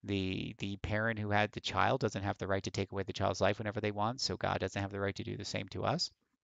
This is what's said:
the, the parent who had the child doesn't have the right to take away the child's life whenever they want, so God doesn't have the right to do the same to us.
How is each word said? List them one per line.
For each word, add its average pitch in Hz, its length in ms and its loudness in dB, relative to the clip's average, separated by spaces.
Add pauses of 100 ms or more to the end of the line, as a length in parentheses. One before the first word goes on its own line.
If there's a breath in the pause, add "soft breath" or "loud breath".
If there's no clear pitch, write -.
the, 95 540 -2
the 101 180 -4
parent 110 420 0
who 107 120 -2
had 104 220 6
the - 80 -6
child 107 420 2
doesn't 101 220 0
have 101 120 0
the 95 100 -4
right 98 180 2
to 101 60 -2
take 98 220 -2
away 95 120 -2
the 98 100 -6
child's 98 260 2
life 101 180 4
whenever 107 220 -2
they 104 100 2
want, 104 300 0
so 92 160 0
God 98 220 0
doesn't 98 240 0
have 98 100 -4
the 101 80 -4
right 98 140 0
to - 100 -6
do 104 140 -4
the 101 80 -8
same 101 220 -4
to 104 160 -4
us. 123 260 0 (340)